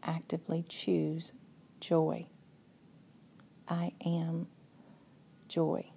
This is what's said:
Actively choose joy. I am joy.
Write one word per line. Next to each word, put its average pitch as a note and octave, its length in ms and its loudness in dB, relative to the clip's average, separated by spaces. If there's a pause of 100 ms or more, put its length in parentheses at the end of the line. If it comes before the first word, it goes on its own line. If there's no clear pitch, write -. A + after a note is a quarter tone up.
Actively E3 640 -2
choose E3 640 0 (460)
joy. D#3+ 480 2 (1400)
I E3+ 240 0 (120)
am E3+ 440 0 (1000)
joy. D#3+ 480 2